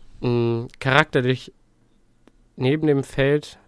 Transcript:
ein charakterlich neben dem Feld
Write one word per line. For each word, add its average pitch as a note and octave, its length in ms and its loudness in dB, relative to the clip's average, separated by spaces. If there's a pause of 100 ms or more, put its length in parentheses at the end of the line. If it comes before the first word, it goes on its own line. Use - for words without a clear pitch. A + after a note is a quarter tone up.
(200)
ein A#2+ 460 0 (140)
charakterlich C3 720 0 (1040)
neben D3 320 0
dem C#3 160 2
Feld C#3+ 640 -2